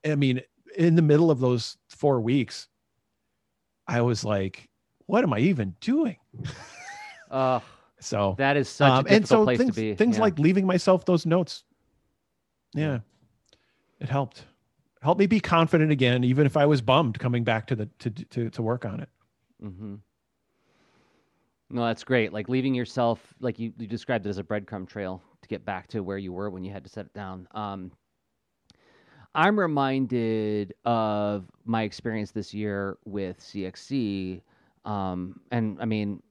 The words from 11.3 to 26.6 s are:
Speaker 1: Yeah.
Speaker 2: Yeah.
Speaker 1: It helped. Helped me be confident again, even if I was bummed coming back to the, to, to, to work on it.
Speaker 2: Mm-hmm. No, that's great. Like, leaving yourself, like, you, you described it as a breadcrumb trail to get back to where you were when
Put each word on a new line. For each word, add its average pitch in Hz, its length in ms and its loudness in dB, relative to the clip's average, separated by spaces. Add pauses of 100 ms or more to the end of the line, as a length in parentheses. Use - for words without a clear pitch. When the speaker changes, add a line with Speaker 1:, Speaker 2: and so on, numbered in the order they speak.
Speaker 1:
Yeah. 147 80 -2
Speaker 2:
Yeah. 143 160 -2 (1000)
Speaker 1:
It 135 100 -8
helped. 135 360 -4 (580)
Helped 160 160 2
me 202 80 6
be 202 140 2
confident 160 500 4
again, 127 320 4
even 127 240 4
if 135 100 2
I 147 100 4
was 147 140 4
bummed 127 380 2
coming 120 240 0
back 113 260 0
to 127 80 -2
the, 107 100 -6 (120)
to, - 120 -6
to, 117 400 -8
to - 120 -8
work 117 220 -4
on 107 160 -8
it. - 80 -12 (540)
Speaker 2:
Mm-hmm. 101 340 -14 (1700)
No, 120 160 -2
that's 113 180 -4
great. 113 280 2
Like, 104 160 -8
leaving 131 260 0
yourself, 120 680 -2
like, 120 180 -6
you, 113 200 -6
you 113 100 -10
described 110 380 -4
it - 20 -4
as 98 100 -6
a 98 60 -8
breadcrumb 101 420 -6
trail 92 340 -10 (220)
to - 60 -20
get - 160 -8
back 95 240 -8
to 113 120 -6
where 98 180 -6
you 95 140 -10
were 98 180 -8
when 92 120 -12